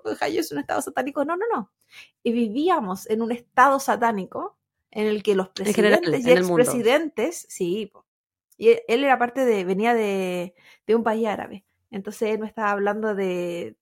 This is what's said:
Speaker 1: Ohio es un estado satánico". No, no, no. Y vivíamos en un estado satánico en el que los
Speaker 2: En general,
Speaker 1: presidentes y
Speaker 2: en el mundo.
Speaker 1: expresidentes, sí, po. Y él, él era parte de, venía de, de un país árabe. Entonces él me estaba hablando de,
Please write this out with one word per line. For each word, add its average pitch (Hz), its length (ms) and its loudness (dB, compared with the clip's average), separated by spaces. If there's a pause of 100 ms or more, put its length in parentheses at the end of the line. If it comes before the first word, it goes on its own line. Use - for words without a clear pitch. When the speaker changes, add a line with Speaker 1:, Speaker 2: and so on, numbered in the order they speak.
Speaker 1:
Ohio - 360 -4
es - 120 -6
un 285 60 -6
estado - 240 -4
satánico". 277 420 -4
No, 330 120 -4
no, 392 80 -4 (100)
no. 240 160 -6 (540)
Y 240 80 2
vivíamos 233 760 -2
en 220 140 -2
un 226 100 -4
estado 262 480 2
satánico 233 760 -2 (320)
en 214 160 -2
el 214 160 -2
que 208 140 2
los 190 140 -2 (140)
Speaker 2:
En 208 100 -2
general, 208 300 6
Speaker 1:
presidentes 240 220 0
y 247 60 4
Speaker 2:
en - 60 8
el 185 60 2
mundo. 180 200 4
Speaker 1:
expresidentes, 262 840 0
sí, 190 440 -4
po. - 120 -20 (540)
Y 220 120 6
él, 233 180 4
él 254 160 2
era 262 140 6
parte 240 260 0
de, 208 200 2
venía 202 300 2
de, 185 600 -2 (320)
de 214 100 2
un 226 80 0
país 220 240 0
árabe. - 360 -8 (260)
Entonces 208 420 -6
él 214 80 -2
me 214 80 -8
estaba 208 240 -2
hablando 208 420 -2
de, 175 680 -4